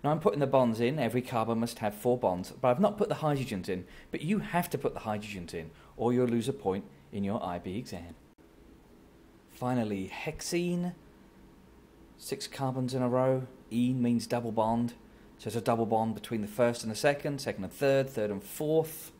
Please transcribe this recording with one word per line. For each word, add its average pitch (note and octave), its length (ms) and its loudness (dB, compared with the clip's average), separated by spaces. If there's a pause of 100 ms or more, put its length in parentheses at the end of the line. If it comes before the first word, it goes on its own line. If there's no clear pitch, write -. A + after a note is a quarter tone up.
Now C#3+ 80 2
I'm D#3 100 2
putting G#3 180 4
the C#3 80 4
bonds A#2+ 320 4
in. C3+ 200 2
Every A#2 220 2
carbon A2+ 380 0
must A#2+ 200 -2
have G#2 140 -2
four B2 240 2
bonds, F#2 440 0
but B2+ 80 4
I've B2 100 4
not G#3 180 4
put - 120 0
the D3 60 0
hydrogens C3+ 520 -2
in. F#2 180 -4 (240)
But - 120 -6
you G3 180 0
have F3 300 -2
to C#3+ 80 -2
put - 160 -2
the - 80 -8
hydrogens G#2 520 -6
in, E2 180 -8 (260)
or A#2+ 160 2
you'll B2 140 4
lose A#2 200 2
a C3+ 60 -2
point G2 320 -2 (260)
in G2+ 140 -4
your G2+ 180 -2
I F2+ 160 -6
B F2+ 180 -6
exam. E2+ 380 -10 (1300)
Finally, G#2+ 640 -2
hexene. F3 800 -2 (1200)
Six - 300 -8
carbons C3 460 -2
in B2+ 80 0
a B2 80 2
row. B2+ 380 4 (220)
Ene B2 320 2
means A#2+ 260 4
double A#2 260 0
bond. A2+ 400 2 (440)
So - 100 -10
it's G#2+ 100 -4
a A2+ 40 0
double A#2 240 4
bond A2 280 2
between G#2+ 280 -4
the G#2 60 -6
first A#2 360 2
and A2 60 -4
the A2 60 -4
second, C#3+ 460 0
second G2 240 -6
and - 80 -10
third, C3+ 360 4
third G#2+ 220 -2
and G2+ 100 -4
fourth. D#3 800 -2